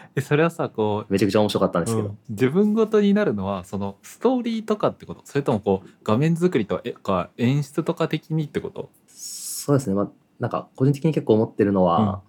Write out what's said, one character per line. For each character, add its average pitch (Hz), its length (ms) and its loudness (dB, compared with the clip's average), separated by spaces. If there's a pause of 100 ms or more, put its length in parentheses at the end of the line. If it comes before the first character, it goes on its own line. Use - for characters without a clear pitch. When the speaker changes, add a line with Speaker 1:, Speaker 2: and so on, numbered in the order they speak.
(100)
Speaker 1:
<laughs> - 60 -8
え、 139 40 -2
そ 147 160 -2
れ 156 60 4
は 170 80 2
さ、 143 180 -6
こ 107 400 -2
う、 98 40 -4
Speaker 2:
め 98 40 2
ち 101 60 2
ゃ 107 40 4
く 95 40 2
ち 107 60 2
ゃ 107 40 6
面 104 80 4
白 101 120 0
か 95 60 2
っ 87 40 0
た 90 80 -2
ん 82 60 0
で - 60 -6
す 113 60 -2
け 104 60 -2
ど。 104 60 -4
Speaker 1:
う - 20 -10
ん。 104 80 -14 (100)
自 120 220 0
分 208 240 2
ご 220 140 2
と 214 120 2
に 202 140 4
な 208 100 2
る 131 100 0
の 95 120 -6
は、 98 160 -4
そ 98 160 -8
の、 98 240 -6
ス - 160 -20
ト 254 200 2
ー 233 40 -4
リ 226 200 -4
ー - 20 -12
と 214 120 -2
か 151 120 0
っ 104 80 -6
て - 100 -20
こ 87 80 -12
と？ - 100 -20
そ - 140 -6
れ 139 40 0
と 139 100 0
も 101 80 0
こ 95 240 0
う、 - 40 -20 (140)
画 110 160 0
面 165 180 2
作 175 220 2
り 101 80 -2
と 92 80 -4
か、 - 100 -4
え、 - 80 -6
か、 90 440 -4
演 135 260 2
出 156 220 -6
と 170 100 -2
か 160 140 -2
的 156 260 -6
に 160 100 0
っ 143 40 -8
て - 120 -4
こ - 100 -8
と？ - 200 -12 (160)
Speaker 2:
そ - 680 -6
う - 40 6
で - 60 -6
す - 40 -10
ね。 98 60 -2
ま 101 80 0
あ、 98 60 -4 (320)
な 95 80 -4
ん - 20 -14
か、 - 240 -6
個 131 120 0
人 147 60 4
的 143 120 -4
に 156 80 2
結 - 120 -2
構 113 100 4
思 110 100 4
っ - 80 -6
て 110 120 0
る 101 60 2
の 95 140 4
は、 95 440 2